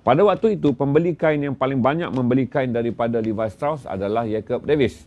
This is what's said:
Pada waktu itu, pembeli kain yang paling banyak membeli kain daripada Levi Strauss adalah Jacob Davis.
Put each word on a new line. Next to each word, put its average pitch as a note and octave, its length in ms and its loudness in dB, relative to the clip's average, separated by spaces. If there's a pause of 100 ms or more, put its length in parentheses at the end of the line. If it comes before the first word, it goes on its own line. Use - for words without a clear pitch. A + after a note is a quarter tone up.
Pada C#3 160 6
waktu G#3 320 2
itu, D3 160 2
pembeli D3+ 480 0
kain D3+ 240 0
yang C#3 160 -4
paling C3+ 240 0
banyak D3 320 0
membeli B2+ 320 2
kain C3 240 -2
daripada A#2 480 -2
Levi A2 320 -2
Strauss D3 400 -6
adalah G2+ 320 -2
Jacob A2 400 -4
Davis. C#3 440 0